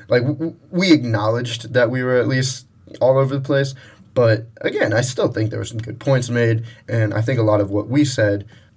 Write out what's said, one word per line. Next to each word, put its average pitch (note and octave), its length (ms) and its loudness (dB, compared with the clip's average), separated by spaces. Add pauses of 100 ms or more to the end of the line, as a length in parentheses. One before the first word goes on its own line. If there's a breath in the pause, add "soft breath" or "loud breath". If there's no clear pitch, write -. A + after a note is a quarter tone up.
Like, A#2+ 160 2
w-, C#3+ 140 -2 (140)
w-, - 40 -16 (160)
we F#3 200 2
acknowledged A#2 800 0
that B2 160 4
we B2+ 140 -4
were B2+ 140 2
at A#2 100 2
least C3 380 -2 (340)
all C3 180 4
over C3+ 180 0
the C#3 60 -4
place, C#3 340 -2 (400 loud breath)
but, A2+ 320 2 (140)
again, F#4 300 0
I A2 100 2
still F#3 280 -2
think A2 220 -2
there A2 80 -6
were G#2 60 -8
some A#2 120 -12
good A2 220 -10
points C3 300 0
made, A2+ 340 0 (260 loud breath)
and A2 240 0
I A2 80 0
think A#2+ 180 0
a A2+ 40 2
lot G#2 180 4
of G2 80 -2
what G2+ 180 -2
we C#3 160 2
said G#2 420 0 (320 soft breath)